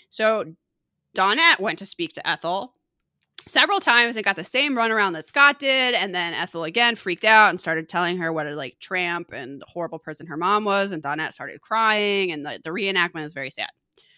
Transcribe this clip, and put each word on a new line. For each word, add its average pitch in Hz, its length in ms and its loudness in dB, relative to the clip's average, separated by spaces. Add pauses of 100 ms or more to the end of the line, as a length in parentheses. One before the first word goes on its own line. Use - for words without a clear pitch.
(100)
So 214 460 0 (580)
Donette 233 460 4
went 175 180 -2
to 196 80 -12
speak 170 280 -8
to - 140 -10
Ethel, 180 460 -4 (720)
several 330 320 2
times 233 360 4
and 214 80 -4
got 196 120 0
the 165 80 -6
same 269 300 0
runaround 220 400 0
that 156 100 -10
Scott 285 340 4
did, 269 360 2
and 190 200 -2
then 170 200 -4
Ethel 165 300 -4
again 233 320 2
freaked 180 280 -6
out 214 260 8
and 175 100 -2
started 160 280 -4
telling 175 300 -2
her 165 140 -2
what 156 140 -2
a, 147 80 -8
like, 143 240 -10
tramp 175 540 -4
and 135 340 -12
horrible 165 320 -8
person 156 280 -16
her 151 100 -10
mom 196 280 0
was, 196 280 0
and 156 100 -6
Donette 147 300 -6
started - 280 -14
crying, 208 680 0
and 151 160 -8
the, 120 160 -10
the 160 80 -10
reenactment 175 540 -2
is 151 100 -12
very 135 160 -10
sad. - 200 -8 (480)